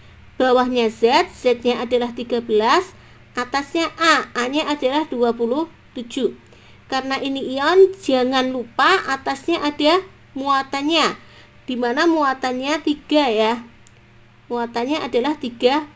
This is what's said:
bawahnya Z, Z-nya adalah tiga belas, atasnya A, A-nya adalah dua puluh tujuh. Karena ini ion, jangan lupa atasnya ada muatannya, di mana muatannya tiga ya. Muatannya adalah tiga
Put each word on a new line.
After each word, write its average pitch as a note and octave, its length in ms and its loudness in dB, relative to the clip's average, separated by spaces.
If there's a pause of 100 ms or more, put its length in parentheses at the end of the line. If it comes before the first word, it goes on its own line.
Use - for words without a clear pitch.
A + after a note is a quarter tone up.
(420)
bawahnya B3 480 2
Z, C4+ 400 2
Z-nya A#3+ 560 -2
adalah A#3+ 240 -2
tiga A#3 320 -6
belas, A#3 560 0 (400)
atasnya D4+ 640 -4
A, D#4 320 2
A-nya C4 320 -2
adalah D4 400 -2
dua A#3+ 320 -2
puluh C4 320 -2 (240)
tujuh. B3 400 -4 (560)
Karena C4+ 320 -4
ini C4+ 320 -4
ion, F4+ 480 4
jangan C4 480 0
lupa C4 560 0
atasnya C4+ 560 -4
ada D4 400 2 (320)
muatannya, C#4 800 0 (560)
di B3+ 80 -4
mana B3+ 320 2
muatannya C4+ 720 -2
tiga D4 480 0
ya. A3+ 320 0 (880)
Muatannya A#3+ 560 -4
adalah C4 320 -2
tiga B3+ 480 0 (100)